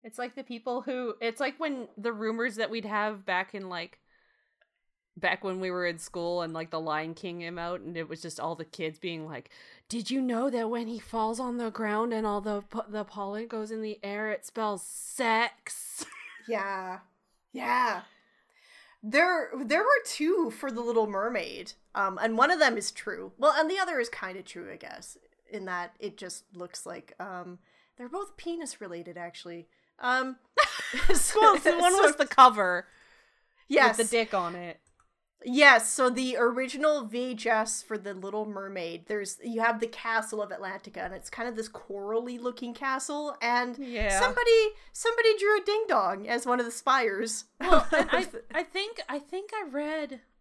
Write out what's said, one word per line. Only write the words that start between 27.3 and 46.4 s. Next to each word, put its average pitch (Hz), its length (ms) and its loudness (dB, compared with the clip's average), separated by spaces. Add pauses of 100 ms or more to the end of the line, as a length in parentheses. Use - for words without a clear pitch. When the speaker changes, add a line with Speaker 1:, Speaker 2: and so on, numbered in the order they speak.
Speaker 2:
they're 247 120 -14
both 392 280 -10
penis 339 440 -8
related, 175 380 -12
actually. 170 480 -14 (320)
Um, 254 380 0 (200)
<laughs> - 580 6
so, - 260 4
Speaker 1:
Well, 427 160 10
the 330 220 4
one 359 180 6
Speaker 2:
so 403 60 6
Speaker 1:
was 285 120 8
the 285 140 2
cover 208 580 8 (800)
Speaker 2:
Yes. 254 320 6
Speaker 1:
with 226 100 4
the 233 80 2
dick 226 160 2
on 175 220 0
it. 175 240 -12 (640)
Speaker 2:
Yes, 254 480 8
so 254 160 4
the 254 300 -2
original 262 640 2
V 214 140 -8 (140)
H 220 140 -6
S 220 360 0
for 220 160 -8
The 196 160 -10
Little 196 320 -6
Mermaid, 190 600 -10
there's, 202 380 -6
you 226 160 -4
have 226 200 2
the 226 60 -2
castle 220 560 -4
of 202 80 -6
Atlantica, 190 540 -10
and 185 100 -8
it's - 140 -14
kind 233 180 -8
of 240 80 -6
this 220 140 -8
corally 220 720 -6
looking 240 340 -6
castle, 277 720 -4
and 240 360 0
Speaker 1:
Yeah. 220 400 0
Speaker 2:
somebody, 466 520 4 (220)
somebody 466 460 2
drew 403 220 4
a 370 40 -14
ding 427 240 0
dong 202 380 0
as 262 200 -2